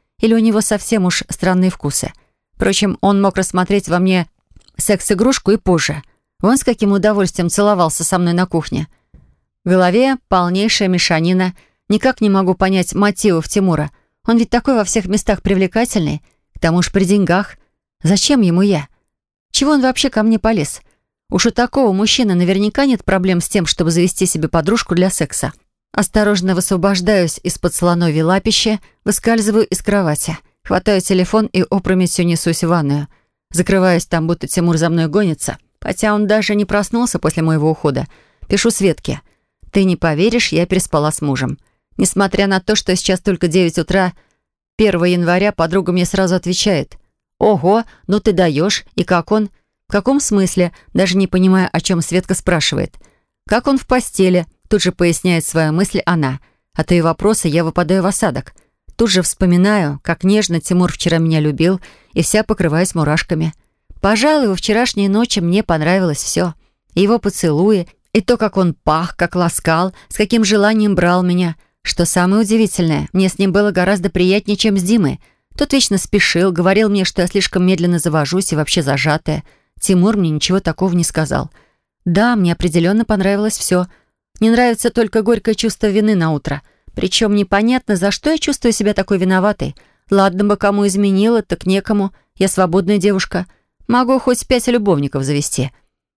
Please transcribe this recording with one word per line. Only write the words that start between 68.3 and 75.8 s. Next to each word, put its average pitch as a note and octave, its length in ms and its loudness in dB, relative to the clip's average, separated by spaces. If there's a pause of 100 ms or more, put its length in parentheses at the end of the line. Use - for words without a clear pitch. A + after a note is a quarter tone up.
как G#3+ 200 -2
он F3+ 180 0
пах, D#3+ 420 -2
как F3 200 -4
ласкал, E3+ 580 -2 (140)
с - 80 -12
каким A3 280 0
желанием G#3 520 2
брал F3+ 260 2
меня. F3+ 320 0 (280)
Что - 220 -2
самое F#3+ 380 2
удивительное, F#3 680 0
мне F#3+ 160 2
с - 100 -4
ним F#3+ 140 0
было G#3 180 2
гораздо F#3 400 0
приятнее, F#3+ 460 0
чем G3+ 200 0
с F#3 60 -2
Димой. F3 380 0 (360)
Тот D4 160 -2
вечно B3+ 240 2